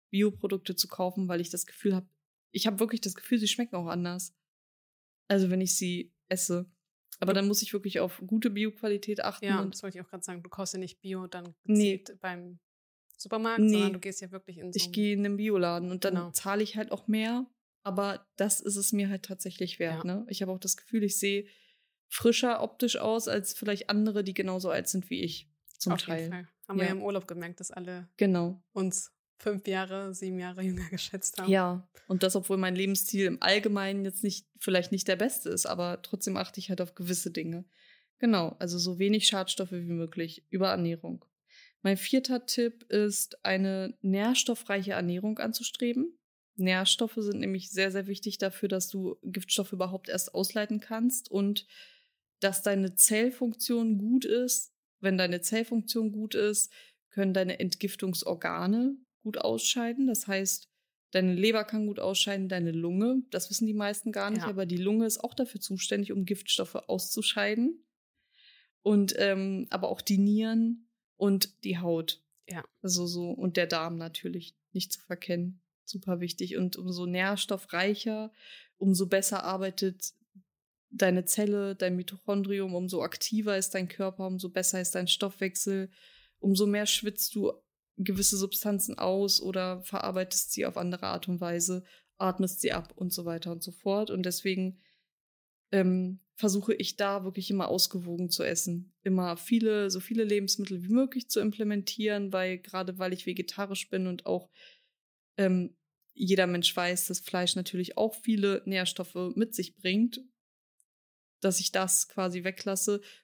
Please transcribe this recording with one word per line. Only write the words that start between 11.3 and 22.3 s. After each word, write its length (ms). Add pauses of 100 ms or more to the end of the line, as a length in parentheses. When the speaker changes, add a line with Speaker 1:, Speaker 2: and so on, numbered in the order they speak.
Speaker 1:
Nee. 340
Speaker 2:
gezielt 220
beim 380 (580)
Supermarkt, 440
Speaker 1:
Nee. 120
Speaker 2:
sondern 220
du 60
gehst 200
ja 120
wirklich 260
in 140
so 40
Speaker 1:
Ich 80
Speaker 2:
einen 80
Speaker 1:
gehe 220
in 80
den 140
Bioladen 540
und 140
dann 100
Speaker 2:
Genau. 180
Speaker 1:
zahle 300
ich 140
halt 160
auch 140
mehr, 400 (380)
aber 420 (100)
das 240
ist 160
es 160
mir 160
halt 160
tatsächlich 540
wert, 260
Speaker 2:
Ja. 0
Speaker 1:
ne? 240
Ich 140
habe 100
auch 60
das 180
Gefühl, 280
ich 140
sehe 280 (640)
frischer 540